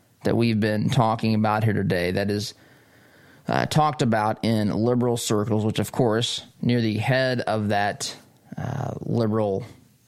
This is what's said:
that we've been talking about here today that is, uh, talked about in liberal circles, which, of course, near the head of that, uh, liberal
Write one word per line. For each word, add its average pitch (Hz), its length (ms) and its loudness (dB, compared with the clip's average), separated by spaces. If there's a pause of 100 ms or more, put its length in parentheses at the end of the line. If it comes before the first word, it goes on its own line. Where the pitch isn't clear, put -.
(220)
that 104 140 2
we've 113 240 2
been 107 280 0
talking 110 460 2
about 107 300 2
here 110 80 4
today 95 400 0
that 101 180 0
is, 104 240 -4 (960)
uh, - 180 0
talked 151 360 0
about 110 420 0
in 107 260 0
liberal 120 460 0
circles, 107 480 0
which, 107 160 0
of 104 100 -2
course, 117 540 0 (180)
near 120 180 2
the 110 180 0
head 127 420 0
of 107 300 0
that, 101 440 -2 (420)
uh, - 440 -6
liberal 107 640 -2 (440)